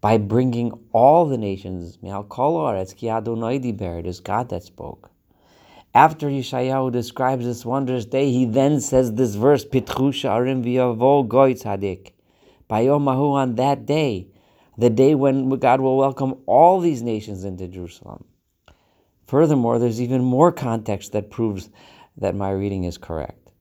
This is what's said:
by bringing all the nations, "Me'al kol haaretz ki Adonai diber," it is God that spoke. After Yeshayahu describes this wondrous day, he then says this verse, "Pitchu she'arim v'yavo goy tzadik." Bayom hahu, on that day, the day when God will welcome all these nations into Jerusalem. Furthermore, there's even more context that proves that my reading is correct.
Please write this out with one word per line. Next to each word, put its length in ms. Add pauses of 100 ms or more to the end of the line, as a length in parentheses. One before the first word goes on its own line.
by 160
bringing 540 (220)
all 320
the 120
nations, 640
"Me'al 220
kol 360
haaretz 360
ki 140
Adonai 500
diber," 400
it 60
is 140
God 300
that 140
spoke. 460 (840)
After 320
Yeshayahu 640
describes 540
this 200
wondrous 400
day, 260
he 140
then 360
says 320
this 220
verse, 300
"Pitchu 480
she'arim 500
v'yavo 640
goy 260
tzadik." 580 (580)
Bayom 360
hahu, 280
on 220
that 300
day, 420 (500)
the 140
day 240
when 340
God 320
will 160
welcome 380 (100)
all 340
these 220
nations 420
into 240
Jerusalem. 580 (1000)
Furthermore, 540
there's 220
even 220
more 280
context 640
that 180
proves 380 (480)
that 180
my 160
reading 320
is 140
correct. 520 (120)